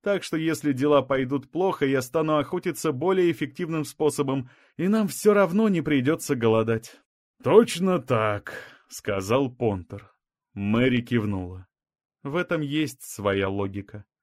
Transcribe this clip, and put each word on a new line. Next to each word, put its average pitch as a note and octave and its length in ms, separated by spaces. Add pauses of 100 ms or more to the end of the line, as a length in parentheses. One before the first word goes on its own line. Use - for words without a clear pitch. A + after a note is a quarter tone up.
так G3+ 220
что - 120
если D#3+ 380
дела C#3+ 260
пойдут C3+ 500
плохо, F3 360
я C3+ 160
стану D#3 340
охотиться D#3+ 560
более F3 400
эффективным D#3 540
способом, C#3 640 (260)
и F3 120
нам G#3+ 200
всё G#3 240
равно G3+ 380
не E3+ 100
придётся D3 560
голодать». A2+ 640 (420)
«Точно F#3 560
так», G#2+ 760 (200)
сказал G#2+ 560
Понтер. G2+ 600 (420)
Мэри A#2 460
кивнула. G2 640 (560)
«В C#3+ 140
этом F3 240
есть D3 420
своя G2 460
логика». G2+ 560 (180)